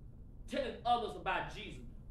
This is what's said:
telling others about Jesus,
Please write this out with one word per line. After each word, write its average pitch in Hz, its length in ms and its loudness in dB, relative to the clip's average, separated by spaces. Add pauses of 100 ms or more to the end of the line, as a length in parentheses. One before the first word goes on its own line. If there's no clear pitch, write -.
(520)
telling 262 220 2 (120)
others 220 300 6
about 170 380 2
Jesus, - 280 -8 (300)